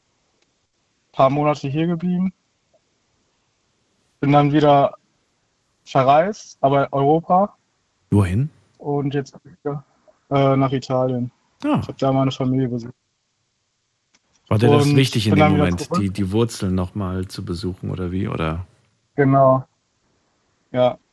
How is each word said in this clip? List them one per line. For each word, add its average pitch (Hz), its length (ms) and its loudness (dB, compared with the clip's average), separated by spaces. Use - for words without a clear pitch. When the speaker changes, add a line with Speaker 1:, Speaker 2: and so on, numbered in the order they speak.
Speaker 1:
paar 135 160 4
Monate 147 400 -2
hier 160 180 -2
geblieben, 180 460 -2
bin 143 140 2
dann 147 180 4
wieder 143 440 4
verreist, 147 760 0
aber 139 320 2
Europa. 165 640 0
Speaker 2:
Wohin? 101 380 0
Speaker 1:
Und 143 360 -4
jetzt, 139 200 -6
äh, 139 920 -2
nach 135 160 0
Italien. 127 580 -4
Speaker 2:
Ah. 285 180 0
Speaker 1:
Ich - 60 -10
hab - 100 -14
da 135 140 -2
meine 135 200 0
Familie 131 360 -2
besucht. 120 260 -10
Speaker 2:
War 110 80 0
dir 117 120 4
das 143 180 4
Speaker 1:
Und 143 100 2
Speaker 2:
wichtig 127 300 0
in 101 80 2
Speaker 1:
bin 98 40 4
Speaker 2:
dem 101 60 6
Speaker 1:
dann 98 80 4
wieder 92 100 2
Speaker 2:
Moment, 87 180 -2
Speaker 1:
zurück. - 200 -6
Speaker 2:
die, 101 80 -2
die 95 220 -6
Wurzeln 107 440 -2
noch 90 200 -6
mal 92 320 -6
zu 98 180 -14
besuchen, 90 460 -8
oder 92 200 -8
wie? 92 160 -4
Oder? 82 380 -6
Speaker 1:
Genau. 135 480 2
Ja. 127 260 0